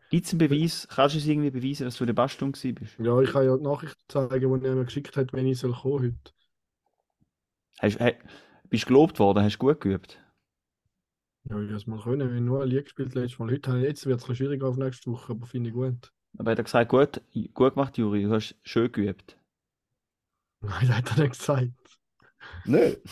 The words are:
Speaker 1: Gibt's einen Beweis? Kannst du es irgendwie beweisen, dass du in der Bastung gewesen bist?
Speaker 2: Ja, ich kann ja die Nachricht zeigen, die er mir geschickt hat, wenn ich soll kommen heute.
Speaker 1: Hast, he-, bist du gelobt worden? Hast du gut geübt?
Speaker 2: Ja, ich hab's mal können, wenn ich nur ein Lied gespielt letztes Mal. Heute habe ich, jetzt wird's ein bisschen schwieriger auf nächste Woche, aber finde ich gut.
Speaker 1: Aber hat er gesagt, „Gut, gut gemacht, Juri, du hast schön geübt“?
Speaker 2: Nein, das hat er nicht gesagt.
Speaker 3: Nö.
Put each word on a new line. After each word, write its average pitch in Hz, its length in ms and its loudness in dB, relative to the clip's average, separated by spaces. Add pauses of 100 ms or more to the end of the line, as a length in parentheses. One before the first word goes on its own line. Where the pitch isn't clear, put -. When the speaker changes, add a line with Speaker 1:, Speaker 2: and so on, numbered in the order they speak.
(100)
Speaker 1:
Gibt's 170 220 0
einen 170 60 -2
Beweis? 156 520 2
Kannst 139 240 4
du 156 40 0
es 147 80 -4
irgendwie 147 240 0
beweisen, 131 340 -6
dass 120 120 -6
du 127 80 -2
in 120 40 0
der 113 60 0
Bastung 135 380 0
gewesen 131 220 -6
bist? - 240 -16
Speaker 2:
Ja, 120 220 4
ich 131 100 4
kann 139 140 2
ja 131 120 4
die 147 60 -4
Nachricht 143 340 -4 (120)
zeigen, 131 520 0
die 131 60 -4
er 131 80 0
mir 127 100 0
geschickt 139 320 -8
hat, 131 160 -2
wenn 131 140 -2
ich 131 120 0
soll 123 140 -2
kommen 131 320 -2
heute. - 280 -6 (1500)
Speaker 1:
Hast, 104 180 0
he-, 120 180 2 (520)
bist 113 160 -2
du - 40 -8
gelobt 143 300 6
worden? 101 260 6
Hast 104 100 2
du - 40 -14
gut 143 220 2
geübt? - 380 -4 (1300)
Speaker 2:
Ja, 104 100 -6
ich 104 120 -6
hab's 107 160 -8
mal 110 120 -10
können, 127 280 -2
wenn 120 80 -4
ich 120 60 -2
nur 131 200 0
ein 131 60 -2
Lied 139 160 0
gespielt 131 300 -10
letztes 123 260 -4
Mal. 113 100 -6
Heute 135 200 -2
habe 127 100 2
ich, 131 60 2
jetzt 147 200 -6
wird's 123 180 0
ein - 40 -10
bisschen 127 180 -2
schwieriger 135 220 -2
auf 127 80 -2
nächste 127 340 -6
Woche, 117 220 -8
aber 120 140 -8
finde 120 240 -6
ich 110 40 -14
gut. 123 380 -6 (260)
Speaker 1:
Aber 113 140 -2
hat 113 60 2
er 113 60 -2
gesagt, 117 260 2
„Gut, 139 300 4 (340)
gut 131 200 4
gemacht, 135 240 -2
Juri, 104 260 0
du 107 80 0
hast 110 300 -2
schön 120 280 0
geübt“? - 460 -4 (1200)
Speaker 2:
Nein, 101 280 -2
das 110 80 2
hat 123 220 -4
er 156 60 4
nicht 127 140 -4
gesagt. 123 340 -2 (920)
Speaker 3:
Nö. 180 320 4 (160)